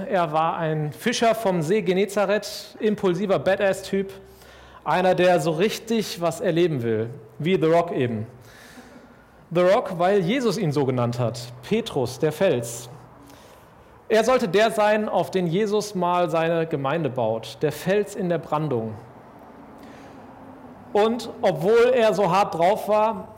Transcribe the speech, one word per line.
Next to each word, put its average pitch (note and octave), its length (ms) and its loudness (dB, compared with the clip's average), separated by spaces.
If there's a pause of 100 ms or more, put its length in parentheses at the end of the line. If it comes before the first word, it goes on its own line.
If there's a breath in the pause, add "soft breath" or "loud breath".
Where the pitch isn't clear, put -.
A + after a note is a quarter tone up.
Er E3+ 240 0
war E3 240 0
ein D#3 360 -2
Fischer A3+ 440 0
vom F#3 260 0
See G3+ 200 0
Genezareth, G3 1000 -2
impulsiver G3 580 0
Badass-Typ. G3 720 -2 (760 loud breath)
Einer, F3+ 300 2
der F3+ 240 4
so D#3+ 140 0
richtig G3+ 680 -2
was E3 200 -2
erleben E3 420 0
will, A2+ 280 -2 (280)
wie F3 160 0
The D#3+ 120 2
Rock E3+ 260 2
eben. A#2 340 -2 (1300 loud breath)
The E3+ 80 2
Rock, F#3 400 2
weil G3 180 4
Jesus G#3 400 0
ihn E3 140 0
so C#3+ 120 2
genannt B2 360 0
hat, A2+ 200 -2 (220)
Petrus, G3+ 560 -2
der D#3 140 0
Fels. D3+ 580 -2 (1200 loud breath)
Er G#3+ 140 4
sollte B3 240 2
der G#3 220 4
sein, G#3+ 360 2
auf F3+ 240 -2
den F3+ 160 -2
Jesus G3+ 480 -2
mal F3+ 360 0
seine E3 360 0
Gemeinde C#3+ 440 -2
baut, A2+ 500 -4
der D3 120 0
Fels G3+ 440 -2
in F#3 140 -4
der E3 80 0
Brandung. C3 560 -4 (2000 loud breath)
Und A3+ 340 2 (140)
obwohl A3 520 4
er A3 200 4
so F#3 160 2
hart G3 240 2
drauf F3+ 340 2
war, G#3+ 500 0